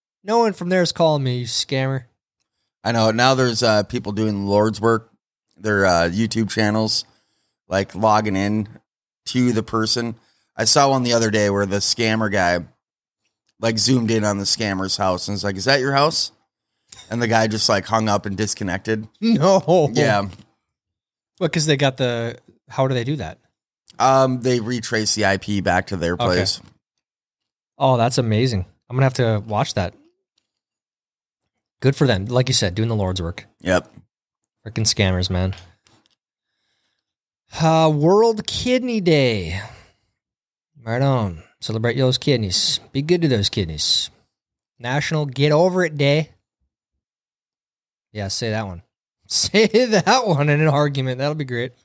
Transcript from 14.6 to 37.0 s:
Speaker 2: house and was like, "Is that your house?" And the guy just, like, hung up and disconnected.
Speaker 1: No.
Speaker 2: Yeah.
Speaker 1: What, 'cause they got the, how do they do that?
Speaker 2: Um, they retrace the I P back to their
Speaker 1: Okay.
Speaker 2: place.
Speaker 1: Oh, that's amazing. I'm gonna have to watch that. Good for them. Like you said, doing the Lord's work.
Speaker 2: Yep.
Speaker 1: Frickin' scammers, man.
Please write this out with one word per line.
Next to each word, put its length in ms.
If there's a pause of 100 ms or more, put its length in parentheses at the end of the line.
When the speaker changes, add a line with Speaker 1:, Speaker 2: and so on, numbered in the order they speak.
Speaker 2:
house 300
and 60
was 100
like, 120
"Is 100
that 140
your 140
house?" 380 (800)
And 100
the 80
guy 200
just, 220
like, 180
hung 200
up 200
and 100
disconnected. 720 (120)
Speaker 1:
No. 760
Speaker 2:
Yeah. 340 (1120)
Speaker 1:
What, 120
'cause 140
they 100
got 220
the, 400 (320)
how 180
do 60
they 100
do 120
that? 240 (580)
Speaker 2:
Um, 440
they 180
retrace 560
the 100
I 120
P 240
back 260
to 100
their 160
Speaker 1:
Okay. 100
Speaker 2:
place. 380 (1200)
Speaker 1:
Oh, 160
that's 220
amazing. 480 (240)
I'm 60
gonna 100
have 100
to 300
watch 300
that. 180 (1900)
Good 160
for 120
them. 180
Like 240
you 60
said, 180
doing 160
the 60
Lord's 260
work. 240 (160)
Speaker 2:
Yep. 260 (800)
Speaker 1:
Frickin' 220
scammers, 420
man. 240 (2000)